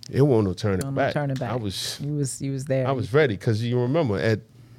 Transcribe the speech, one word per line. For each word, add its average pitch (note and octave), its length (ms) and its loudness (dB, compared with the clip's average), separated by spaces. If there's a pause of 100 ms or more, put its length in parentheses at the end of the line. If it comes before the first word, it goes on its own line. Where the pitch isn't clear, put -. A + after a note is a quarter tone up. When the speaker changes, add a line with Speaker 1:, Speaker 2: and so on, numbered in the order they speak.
Speaker 1:
It - 120 2
wasn't A2+ 260 6
no F2+ 60 0
turning G2 280 0
Speaker 2:
No, C3+ 100 -4
no C3+ 40 -4
Speaker 1:
back. C3+ 180 2
Speaker 2:
turning C#3+ 220 -2
back. C3 160 -4
Speaker 1:
I - 40 -2
was, G#2 460 -6
Speaker 2:
You D3 140 -4
was, C#3 260 -4
you C3+ 100 -4
was C3+ 140 -6
there. C3 220 0
Speaker 1:
I C3+ 40 2
was G#2+ 220 -2
ready, C3+ 240 4
'cause A2 240 0
you A#2+ 180 0
remember B2 400 0
at, G#2+ 220 2 (380)